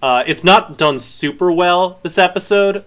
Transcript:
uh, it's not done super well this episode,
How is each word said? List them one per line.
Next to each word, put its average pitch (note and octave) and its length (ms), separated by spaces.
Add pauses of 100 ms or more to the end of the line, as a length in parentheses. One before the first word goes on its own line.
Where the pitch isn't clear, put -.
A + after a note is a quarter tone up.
uh, B2+ 260
it's D#3+ 180
not F#3+ 340
done D3 200
super D3 520
well F3+ 520
this E3+ 160
episode, G3 680